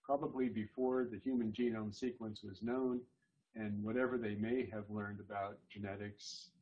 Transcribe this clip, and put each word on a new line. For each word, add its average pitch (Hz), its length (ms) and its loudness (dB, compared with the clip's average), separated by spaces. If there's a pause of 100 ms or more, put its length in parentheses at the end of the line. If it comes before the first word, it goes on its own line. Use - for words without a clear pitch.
probably 135 460 2
before 127 560 2
the 104 140 -6
human 120 320 2
genome 110 420 0
sequence 113 480 -4
was 98 220 -8
known, 123 380 2 (540)
and 104 280 -2
whatever 123 340 4
they 107 160 0
may 113 380 2
have 104 180 -4
learned 104 300 -4
about 101 400 -4 (120)
genetics 101 760 -8 (120)